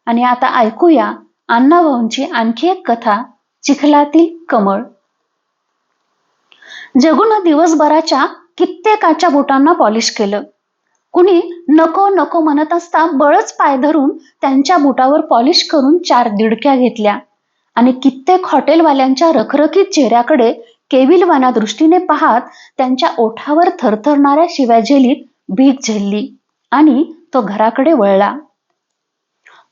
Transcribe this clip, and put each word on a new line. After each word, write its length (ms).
आणि 160
आता 360
ऐकूया 540
अण्णाभाऊंची 760
आणखी 440
एक 220
कथा, 320
चिखलातील 840
कमळ. 340
जगूनं 440
दिवसभराच्या 840
कित्येकाच्या 720
बुटांना 440
पॉलिश 380
केलं. 320
कुणी 560
नको 400
नको 320
म्हणत 320
असता 340
बळच 460
पाय 240
धरून 400
त्यांच्या 360
बुटावर 440
पॉलिश 500
करून 280
चार 300
दिडक्या 480
घेतल्या 420
आणि 180
कित्येक 520
हॉटेलवाल्यांच्या 880
रखरखीत 520
चेहऱ्याकडे 680
केविलवाण्या 600
दृष्टीने 480
पाहत 420
त्यांच्या 300
ओठावर 500
थरथरणाऱ्या 680
शिव्या 320
झेलीत 360
भीक 340
झेलली 540
आणि 420
तो 60
घराकडे 520
वळला. 440